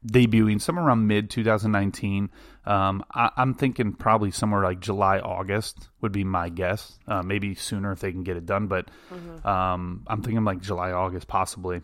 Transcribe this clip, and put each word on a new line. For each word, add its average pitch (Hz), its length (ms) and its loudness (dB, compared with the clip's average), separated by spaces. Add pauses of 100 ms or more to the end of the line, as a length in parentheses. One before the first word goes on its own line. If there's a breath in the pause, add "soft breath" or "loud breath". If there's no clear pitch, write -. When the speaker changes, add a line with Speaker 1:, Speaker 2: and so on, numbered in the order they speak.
Speaker 1:
debuting 110 540 6
somewhere 170 240 -2
around 117 220 4
mid 104 240 2
two 120 120 -2
thousand 107 300 2
nineteen. 98 560 0 (380 loud breath)
Um, 98 360 2 (120)
I, 117 240 2
I'm 127 160 2
thinking 123 400 0
probably 107 380 2
somewhere 104 300 2
like 92 180 0
July, 98 380 2
August 95 680 -4 (140)
would 107 100 0
be 101 120 0
my 87 260 -2
guess. 90 480 -4 (100)
Uh, 98 140 -2
maybe 98 320 -4
sooner 101 360 -4
if 92 100 -6
they 95 120 -4
can 92 100 -6
get 90 140 -4
it 85 80 -10
done, 101 220 -2
but, 92 240 -2 (200)
Speaker 2:
Mm-hmm. 170 360 -12
Speaker 1:
um, 92 600 -2
I'm 107 160 -4
thinking, 110 220 0
like, 95 160 -2
July, 92 320 -4
August, 90 340 -2
possibly. 92 580 -2